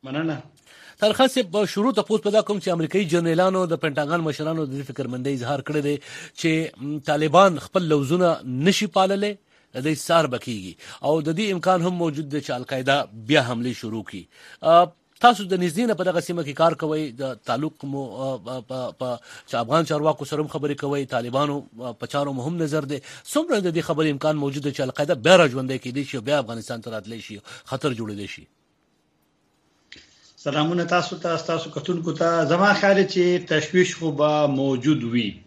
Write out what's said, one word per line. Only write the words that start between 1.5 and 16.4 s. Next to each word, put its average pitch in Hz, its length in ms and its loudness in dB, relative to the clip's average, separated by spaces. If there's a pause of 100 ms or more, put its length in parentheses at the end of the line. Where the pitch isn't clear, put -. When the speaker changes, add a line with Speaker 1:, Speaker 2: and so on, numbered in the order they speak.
Speaker 2:
په 208 120 2 (100)
شروع 214 160 2
تپوس 214 340 0
پیدا 208 160 4
کوم 208 180 -2
چې - 80 -6
امریکایي 175 460 0
جنرالانو 175 520 2
د 165 180 -2
پینټاګان 151 420 0
مشرانو 156 400 -2
د 135 80 -8
دې 139 160 -6
فکرمندۍ 127 480 -4
اظهار 127 300 -4
کړی 151 200 -2
دی 147 80 0 (440)
چې، 165 120 0 (300)
م، 147 180 -6
طالبان 156 680 4
خپل 175 280 -2
لوزونه 156 360 2 (380)
نشي 202 200 2 (100)
پاللی، 196 360 2 (420)
د - 100 -8
دې 156 80 2 (140)
څار 165 260 4
به 120 120 -2
کېږي. 95 280 -8 (320)
او 156 160 2
د 151 160 -4
دې 214 80 0 (100)
امکان 180 320 2
هم 185 60 0 (100)
موجود 151 260 -4
دی 143 120 -4
چې - 180 -8
القاعده 131 380 0 (340)
بیا 151 180 6
حملې 120 320 -4
شروع 110 280 -6
کړي. 92 140 -12 (380)
آه، 170 240 8 (400)
تاسو 233 180 6
د 185 200 -2
نږدې 175 260 0
نه 208 100 2
په 185 40 0
دغه 175 240 0
سیمه 170 160 -4